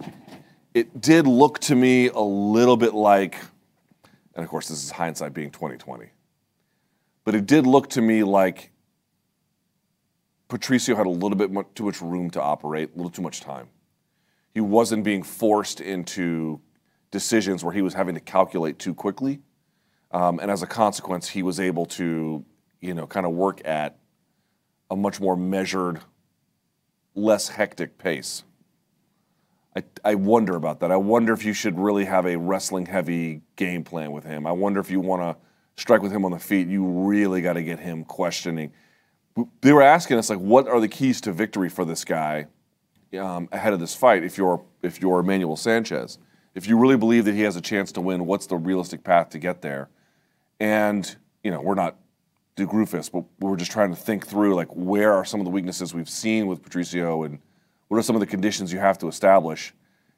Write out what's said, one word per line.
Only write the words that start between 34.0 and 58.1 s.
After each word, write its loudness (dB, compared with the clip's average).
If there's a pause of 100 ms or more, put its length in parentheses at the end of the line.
with -14
him. -10
I -2
wonder -2
if -6
you -2
wanna -4 (380)
strike 4
with -4
him 0
on -2
the -6
feet. -2
You 0
really 0
gotta -2
get -8
him -10
questioning. -6 (640)
W-, -6 (120)
they 8
were 10
asking 6
us, -2
like, -4
"What 6
are 4
the 2
keys 0
to -4
victory -2
for -4
this -6
guy, -4 (720)
um, -6
ahead -2
of 0
this -8
fight 6
if -8
you're, 0 (200)
if -6
you're 4
Emmanuel 0
Sanchez? -2 (360)
If -8
you 6
really 8
believe 4
that 2
he 0
has 0
a -8
chance -4
to -6
win, -2
what's -2
the -4
realistic -4
path 2
to -14
get -6
there?" -8 (720)
And, 0 (260)
you -4
know, -6
we're -2
not -2 (600)
Duke -4
Roufus, -2
but -8 (160)
we're -2
just -6
trying 2
to -6
think -6
through, 2
like, -2
where 2
are 2
some -6
of -4
the -6
weaknesses -6
we've -8
seen -2
with -6
Patricio -4
and -10 (500)
what 0
are 4
some 0